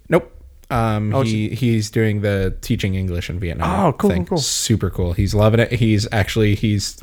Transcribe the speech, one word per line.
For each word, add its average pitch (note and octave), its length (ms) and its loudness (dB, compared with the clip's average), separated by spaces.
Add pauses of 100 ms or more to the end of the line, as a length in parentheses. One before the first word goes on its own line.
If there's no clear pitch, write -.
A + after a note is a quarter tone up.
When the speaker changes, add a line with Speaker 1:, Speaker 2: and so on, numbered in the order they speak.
Speaker 1:
Nope. - 220 0 (400)
Um, A2 440 0
Speaker 2:
Oh, C3+ 80 2
Speaker 1:
he, A2 280 -2
Speaker 2:
so - 60 -6
Speaker 1:
he's A2 360 0
doing G#2+ 300 0
the G2 400 0
teaching G#2 340 -2
English F#2 340 -4
in F2+ 100 -6
Vietnam C3 480 -2
Speaker 2:
Oh, - 60 2
cool, - 160 0
Speaker 1:
thing. F3+ 160 0
Speaker 2:
cool, F3 120 -2
cool. D3 40 0
Speaker 1:
Super - 480 -2
cool. F2 240 -2
He's G2 220 0
loving G#2+ 240 4
it. A2+ 140 2
He's A2 380 2
actually, G#2 440 2
he's G#2 480 -2